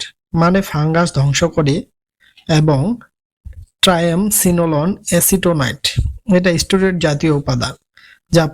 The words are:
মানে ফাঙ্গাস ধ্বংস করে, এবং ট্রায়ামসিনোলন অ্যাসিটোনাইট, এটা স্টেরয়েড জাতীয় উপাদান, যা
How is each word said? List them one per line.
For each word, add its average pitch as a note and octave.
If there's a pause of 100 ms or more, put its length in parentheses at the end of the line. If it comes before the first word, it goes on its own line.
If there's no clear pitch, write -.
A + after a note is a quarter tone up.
(400)
মানে F3+ (120)
ফাঙ্গাস D#3+ (100)
ধ্বংস C3+ (160)
করে, D3 (760)
এবং D#3 (1000)
ট্রায়ামসিনোলন E3+ (200)
অ্যাসিটোনাইট, E3+ (540)
এটা F3+ (120)
স্টেরয়েড F#3+
জাতীয় D3+
উপাদান, B2+ (580)
যা E3